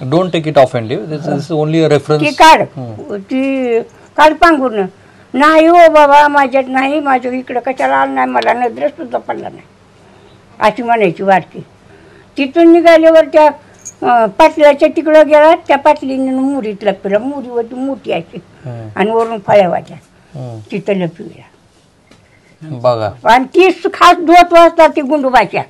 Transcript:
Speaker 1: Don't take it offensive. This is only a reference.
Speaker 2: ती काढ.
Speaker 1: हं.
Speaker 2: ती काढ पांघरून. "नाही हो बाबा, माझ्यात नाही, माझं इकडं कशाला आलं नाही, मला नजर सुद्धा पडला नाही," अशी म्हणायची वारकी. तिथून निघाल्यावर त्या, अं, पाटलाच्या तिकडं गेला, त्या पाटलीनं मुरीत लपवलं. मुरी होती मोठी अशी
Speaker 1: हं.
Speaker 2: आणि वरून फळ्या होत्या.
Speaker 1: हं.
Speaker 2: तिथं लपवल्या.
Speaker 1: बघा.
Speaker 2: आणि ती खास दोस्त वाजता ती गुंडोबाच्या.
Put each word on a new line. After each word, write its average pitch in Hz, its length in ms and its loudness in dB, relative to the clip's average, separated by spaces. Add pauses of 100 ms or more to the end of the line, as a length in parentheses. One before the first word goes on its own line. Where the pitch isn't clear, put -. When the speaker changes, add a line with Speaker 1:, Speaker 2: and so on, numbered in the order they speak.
Speaker 1:
Don't 160 260 -2
take 160 180 -6
it 147 100 -6
offensive. 127 440 0
This 156 240 -10
is 151 380 -6
only 160 180 -2
a 160 80 0
reference. 147 320 0
Speaker 2:
ती 294 100 -2
काढ. 320 300 2
Speaker 1:
हं. 131 580 -12
Speaker 2:
ती 262 640 -4 (360)
काढ 302 160 4
पांघरून. 262 540 0 (480)
"नाही 311 320 4
हो 339 260 6
बाबा, 294 360 4
माझ्यात 269 400 0
नाही, 269 320 -4
माझं 254 300 -4
इकडं 254 300 -8
कशाला 262 360 -4
आलं 269 180 -2
नाही, 262 120 -2
मला 233 260 -2
नजर 247 360 -4
सुद्धा 254 300 -10
पडला - 300 -10
नाही," - 140 -20 (960)
अशी 214 220 -2
म्हणायची 220 400 -2
वारकी. 190 420 -2 (720)
तिथून 330 360 2
निघाल्यावर 320 520 4
त्या, 302 220 2 (560)
अं, 240 240 0
पाटलाच्या 302 680 2
तिकडं 302 320 4
गेला, 302 260 4
त्या 339 240 -2
पाटलीनं 269 540 -2
मुरीत 262 500 -6
लपवलं. 196 360 -4
मुरी 254 300 -8
होती 233 260 -8
मोठी 247 380 -8
अशी 170 240 -10
Speaker 1:
हं. 117 600 -16
Speaker 2:
आणि 202 140 -4
वरून 226 360 -4
फळ्या 208 220 2
होत्या. 165 280 -8 (380)
Speaker 1:
हं. 120 260 -14 (100)
Speaker 2:
तिथं 202 220 -8
लपवल्या. 175 520 -12 (1160)
Speaker 1:
बघा. 123 720 -2
Speaker 2:
आणि 262 100 2
ती 370 500 0
खास 349 220 4
दोस्त 349 360 4
वाजता 330 340 4
ती 302 140 -4
गुंडोबाच्या. 247 680 -2